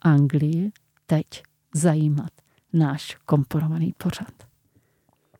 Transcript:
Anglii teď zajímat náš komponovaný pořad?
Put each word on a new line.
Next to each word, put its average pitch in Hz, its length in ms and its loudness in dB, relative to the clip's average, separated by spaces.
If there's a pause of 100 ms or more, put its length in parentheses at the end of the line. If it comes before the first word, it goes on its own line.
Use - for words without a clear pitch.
Anglii 156 680 2 (340)
teď - 380 -4 (300)
zajímat 151 580 0 (420)
náš 151 520 0
komponovaný 156 720 0
pořad? - 360 -8 (1080)